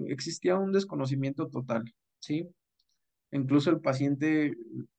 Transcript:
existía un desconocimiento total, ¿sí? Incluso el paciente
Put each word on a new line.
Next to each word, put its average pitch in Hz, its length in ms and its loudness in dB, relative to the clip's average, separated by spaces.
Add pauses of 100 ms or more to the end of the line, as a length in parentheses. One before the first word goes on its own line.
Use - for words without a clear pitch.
existía 165 500 -2
un 196 160 0
desconocimiento 139 760 0
total, 117 360 -2 (340)
¿sí? 165 300 -4 (840)
Incluso 139 380 4
el 160 120 4
paciente 143 760 2 (420)